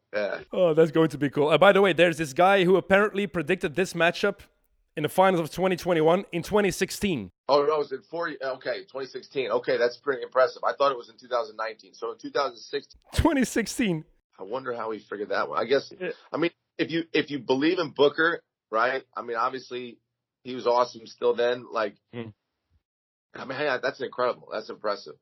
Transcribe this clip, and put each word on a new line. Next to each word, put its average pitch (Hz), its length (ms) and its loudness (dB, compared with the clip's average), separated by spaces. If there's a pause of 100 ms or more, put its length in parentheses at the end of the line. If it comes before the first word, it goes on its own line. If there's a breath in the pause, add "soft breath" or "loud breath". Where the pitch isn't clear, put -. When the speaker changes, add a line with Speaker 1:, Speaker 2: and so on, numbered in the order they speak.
(140)
Speaker 1:
yeah. 101 260 -4 (100)
Speaker 2:
Oh, 180 220 2
that's 160 180 6
going 160 200 2
to 143 80 -10
be 143 100 0
cool. 147 220 0
Uh, 156 80 4
by 196 140 8
the 190 100 6
way, 190 100 6
there's 165 240 4
this 147 160 -6
guy 185 320 6
who 185 120 6
apparently 202 500 2
predicted 170 480 -4
this - 180 -2
matchup 170 460 0 (580)
in 160 60 -6
the 139 60 0
finals 185 320 4
of 151 120 -4
twenty 185 240 -2
twenty-one 170 560 2
in 170 100 -4
twenty 202 280 2
sixteen. 156 600 -4 (180)
Speaker 1:
Oh, 143 160 4
no, 156 120 0
it - 20 -2
was 143 140 -4
in 127 180 -10
four, 165 200 -6 (140)
okay, 135 460 -6
twenty 131 160 -10
sixteen. 127 440 -6
Okay, 123 280 0
that's 120 180 0
pretty 127 260 -4
impressive. 123 420 0
I 113 120 0
thought 139 160 2
it 123 60 -6
was 113 100 -14
in 113 80 -20
two 123 120 -20
thousand 113 280 -4
nineteen. 110 380 -10
So 117 180 -8
in - 60 -14
two 143 120 -12
thousand 135 280 -4
sixteen. - 420 -12 (140)
Speaker 2:
Twenty 285 300 2
sixteen. 196 600 -2 (340)
Speaker 1:
I - 40 -14
wonder 123 320 -8
how 113 160 -8
he 107 80 -6
figured 101 320 -10
that 98 180 -2
one. 73 100 -4
I 113 80 0
guess, 131 320 0
Speaker 2:
Yeah. 180 120 -8 (220 loud breath)
Speaker 1:
I - 40 -6
mean, 165 140 0 (280)
if 160 120 -2
you, 165 220 -2
if 151 180 0
you 143 80 -6
believe 139 400 0
in 160 180 -2
Booker, 160 460 2 (280)
right? 127 320 0 (140)
I 104 60 -8
mean, 117 140 -6
obviously, 123 640 -6 (440)
he 127 140 -10
was 120 100 -4
awesome 120 400 0
still 120 280 0
then. 120 380 0
Like, 107 220 -2 (180)
Speaker 2:
Hmm. 113 180 -10 (1040)
Speaker 1:
I 101 100 -14
mean, 131 120 -10
hey, 139 240 -2
that's 135 200 -4
incredible. 123 520 -4
That's 110 160 -8
impressive. 101 540 -6